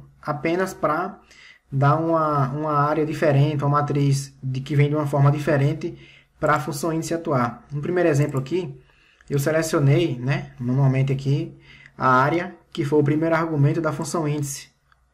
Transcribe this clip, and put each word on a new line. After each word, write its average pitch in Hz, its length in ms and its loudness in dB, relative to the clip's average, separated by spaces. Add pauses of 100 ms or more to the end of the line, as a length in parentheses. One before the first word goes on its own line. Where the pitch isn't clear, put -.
(200)
apenas 170 520 -2
pra 165 480 -4 (500)
dar 139 260 2
uma, 156 520 0
uma 151 240 -4
área 147 340 2
diferente, 147 560 2
uma 143 180 2
matriz 143 640 0
de, 131 180 -4
que 151 140 -6
vem 143 140 4
de 147 60 -2
uma 151 120 0
forma 143 240 4
diferente 151 680 0 (420)
pra 151 200 2
função 160 340 -4
índice 160 200 -4
atuar. 127 580 -2
No 143 120 -6
primeiro 175 260 2
exemplo 143 320 2
aqui, 165 340 -4 (540)
eu 143 100 -2
selecionei, 156 800 2
né, 127 400 -4
manualmente 135 540 2
aqui, 143 420 -2 (440)
a 127 100 0
área 156 480 2 (160)
que 170 100 -4
foi 147 160 2
o 147 60 4
primeiro 156 300 2
argumento 160 440 2
da 156 140 -2
função 160 340 -4
índice 147 440 -6 (440)